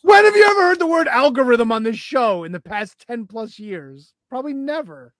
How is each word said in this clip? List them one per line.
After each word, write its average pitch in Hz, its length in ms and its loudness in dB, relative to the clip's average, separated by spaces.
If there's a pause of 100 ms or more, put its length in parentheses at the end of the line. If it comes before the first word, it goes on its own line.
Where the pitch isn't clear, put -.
When 403 220 6
have 415 120 4
you 415 80 8
ever 403 180 2
heard 359 180 2
the 349 80 -2
word 330 200 0
algorithm 247 640 2
on 220 120 -4
this 226 120 -4
show 220 480 -2
in 165 80 -12
the 180 80 -10
past 208 460 -12
ten 233 200 -12
plus 220 320 -14
years? 151 540 -16 (160)
Probably 262 240 -8
never. 269 680 -10